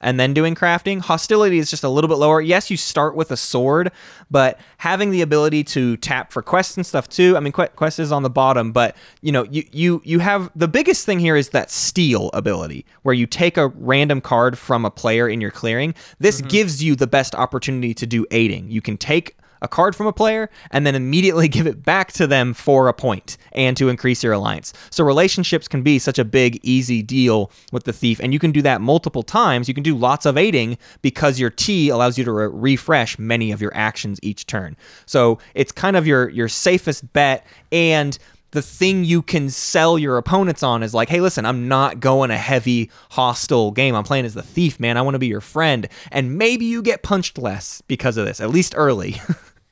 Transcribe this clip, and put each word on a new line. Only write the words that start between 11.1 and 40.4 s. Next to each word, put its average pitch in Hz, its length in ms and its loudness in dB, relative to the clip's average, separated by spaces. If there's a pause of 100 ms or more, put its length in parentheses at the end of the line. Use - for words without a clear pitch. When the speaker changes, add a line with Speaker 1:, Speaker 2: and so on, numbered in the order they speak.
Speaker 1:
here 165 180 2
is 143 140 2
that - 200 -2
steal 147 640 0
ability, 80 500 -6 (180)
where 131 120 0
you 120 120 0
take 170 300 0
a 147 120 2
random 135 520 0
card 123 380 2
from 117 260 -2
a 101 60 -2
player 117 380 0
in 113 120 -4
your 101 100 -6
clearing. 123 440 -4 (240)
This 196 220 2
Speaker 2:
Mm-hmm. 135 80 -8
Speaker 1:
gives 170 360 0
you 156 100 2
the 131 120 2
best 135 280 -2
opportunity 123 600 -4
to - 120 -8
do 113 240 -2
aiding. 101 400 0
You 110 120 -6
can 107 160 -6
take - 380 -4 (260)
a - 60 -6
card 180 280 0
from 208 100 -4
a 208 60 0
player 220 380 0 (200)
and 143 160 0
then 139 80 2
immediately 160 540 2
<laughs> 143 80 -2
give 165 100 0
it 135 160 -4
back 180 300 0
to - 140 0
them 127 260 2
for 131 360 4
a 117 40 4
point - 460 -6 (140)
and 127 260 0
to 131 100 2
increase 123 340 0
your 113 120 2
alliance. 101 400 -4 (160)
So - 120 0
relationships 165 640 2
can 135 160 -4
be 143 160 4
such 127 200 -4
a 120 80 2
big, 123 360 2
easy 123 400 0
deal 113 480 0 (220)
with 113 120 -6
the 120 100 -4
Thief, 117 260 0
and 127 140 -2
you 147 40 2
can 160 140 0
do 147 80 2
that 127 220 2
multiple 139 400 0
times. 147 440 0
You 131 60 -4
can 139 100 -6
do 151 140 0
lots 123 300 0
of 139 100 2
aiding 139 400 0 (240)
because 139 400 0
your 123 80 0
T 170 400 0
allows 123 300 0
you 131 60 0
to 120 80 -2
re-, 107 160 -2 (260)
refresh 127 440 0
many 113 320 -2
of 104 120 -6
your 104 120 -4
actions 104 480 -6
each - 240 -8
turn. 92 300 -8 (300)
So 120 320 2 (160)
it's - 180 -2
kind 190 240 0
of 160 100 2
your, 127 220 2
your 113 200 -2
safest 175 640 -2
bet 139 320 2 (260)
and 156 460 0 (340)
the 147 100 -2
thing 185 420 0
you 170 180 2
can 147 280 -2
sell 165 480 2
your 139 180 0
opponents 175 460 0